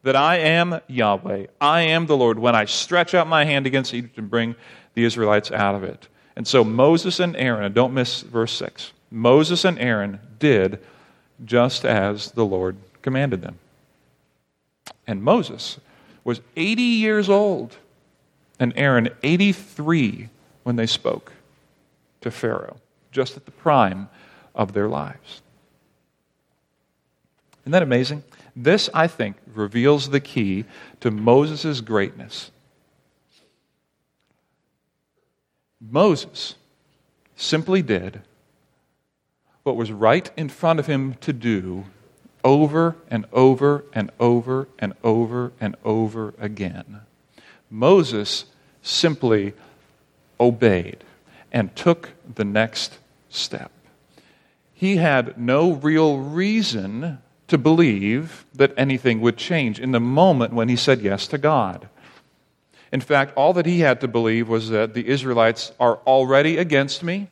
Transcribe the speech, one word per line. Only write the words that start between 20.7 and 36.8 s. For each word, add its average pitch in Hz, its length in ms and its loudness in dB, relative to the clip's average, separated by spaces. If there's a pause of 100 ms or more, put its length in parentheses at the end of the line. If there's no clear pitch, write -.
they 113 120 -2
spoke - 460 -6 (880)
to 117 100 -8
Pharaoh, - 460 -6 (340)
just 131 260 -4
at - 80 -20
the - 60 -20
prime 101 580 0 (460)
of 101 180 -4
their 104 140 -2
lives. - 540 -10 (2250)
Isn't 135 80 -8
that 180 120 4
amazing? 131 400 -2 (320)
This, 175 380 2
I 160 140 2
think, 107 300 -6 (160)
reveals 120 560 0
the 139 100 0
key 104 460 -4 (360)
to 117 100 0
Moses' 135 680 0
greatness. 104 680 -6 (3250)
Moses 139 760 -2 (800)